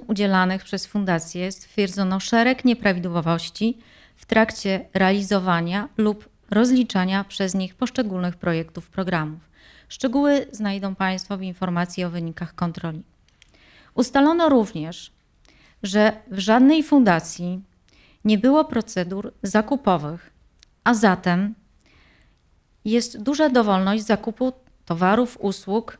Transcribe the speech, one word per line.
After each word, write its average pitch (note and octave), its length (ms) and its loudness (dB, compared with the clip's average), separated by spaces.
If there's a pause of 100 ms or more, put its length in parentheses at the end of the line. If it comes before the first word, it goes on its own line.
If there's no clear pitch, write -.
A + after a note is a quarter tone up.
udzielanych F#3+ 560 0
przez - 220 -8
fundacje F3+ 680 -4
stwierdzono F#3+ 680 -4
szereg A#3 460 0
nieprawidłowości F3+ 1120 0 (380)
w - 100 -20
trakcie A3 680 0
realizowania F#3+ 1040 0
lub G#3+ 320 -2 (220)
rozliczania G#3 720 2
przez F#3+ 320 -4
nich F#3+ 200 -4
poszczególnych F#3 600 -4
projektów E3 540 -6
programów. E3 500 -4 (500)
Szczegóły C#4+ 640 0
znajdą G3 440 -6
Państwo F#3+ 420 -4
w F#3 40 -10
informacji F3+ 640 -4
o F3 60 -4
wynikach E3 460 -8
kontroli. E3 480 -6 (920)
Ustalono D#4 560 2
również, F3+ 640 -2 (720)
że G#3 280 4 (200)
w G3 80 -6
żadnej B3+ 440 6
fundacji F#3 800 2 (640)
nie G#3+ 120 4
było C#4 280 4
procedur F#3+ 680 -6 (100)
zakupowych, F#3 920 -2 (500)
a A#3+ 100 4
zatem F#3+ 640 2 (1300)
jest A3+ 360 0
duża C#4+ 280 2
dowolność G#3 540 2
zakupu A3+ 500 -2 (320)
towarów, G3 560 0
usług G3+ 580 -4